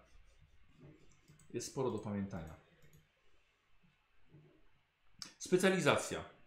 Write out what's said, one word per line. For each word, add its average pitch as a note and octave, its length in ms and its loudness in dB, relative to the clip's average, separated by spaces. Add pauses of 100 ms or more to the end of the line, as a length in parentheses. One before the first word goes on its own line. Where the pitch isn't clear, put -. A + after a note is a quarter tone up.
(1500)
Jest - 180 -6
sporo B2+ 200 0
do G#2+ 80 -2
pamiętania. G2 560 -4 (2750)
Specjalizacja. F3 840 4 (220)